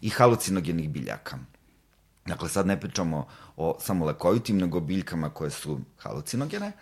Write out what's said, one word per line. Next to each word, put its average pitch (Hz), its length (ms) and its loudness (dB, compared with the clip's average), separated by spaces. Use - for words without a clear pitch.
i - 100 -6
halucinogenih 92 800 4
biljaka. 64 480 -8
Dakle, 85 220 -4
sad 95 180 2
ne 95 140 2
pričamo 80 460 -2
o 80 240 0
samo 90 240 0
lekovitim, 95 540 2
nego 87 180 2
o 90 40 2
biljkama 80 500 -2
koje 76 200 -4
su 73 300 -6
halucinogene. 147 840 -6